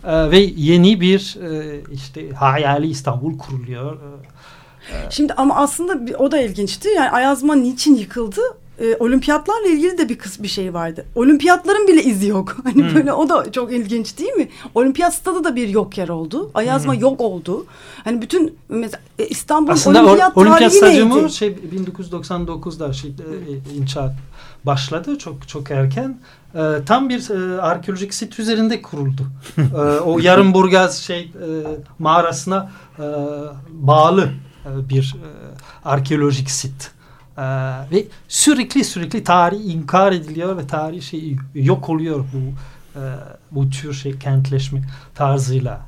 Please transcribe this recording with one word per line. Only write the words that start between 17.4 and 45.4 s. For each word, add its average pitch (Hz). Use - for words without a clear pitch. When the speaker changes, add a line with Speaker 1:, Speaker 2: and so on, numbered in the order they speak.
Speaker 2:
Hani 226
bütün 320
mesela, 226
e, -
İstanbul 311
Speaker 1:
Aslında 311
Speaker 2:
olimpiyat 370
Speaker 1:
o, -
olimpiyat 320
Speaker 2:
tarihi 392
Speaker 1:
stadyumu 285
Speaker 2:
neydi? 311
Speaker 1:
şey 202
bin 190
dokuz 185
yüz 170
doksan 175
dokuzda 160
şey, 139
e, 139
Speaker 2:
Hmm. 143
Speaker 1:
e, -
inşaat 135
başladı 160
çok, 147
çok 143
erken. 185
E, 160
tam 262
bir, 247
e, 185
arkeolojik 185
sit -
üzerinde 220
kuruldu. 139
Speaker 2:
<laughs> -
Speaker 1:
E, 139
o 156
Yarımburgaz 185
şey, 175
e, 170
mağarasına, 175
e, 151
bağlı, 156
e, 135
bir, 135
e, 156
arkeolojik 139
sit. -
E, 135
ve 214
sürekli, -
sürekli 185
tarih 180
inkar 180
ediliyor 170
ve 139
tarih 160
şey 156
yok 151
oluyor 160
bu, 135
e, -
bu 139
tür 147
şey 135
kentleşme 135
tarzıyla. 127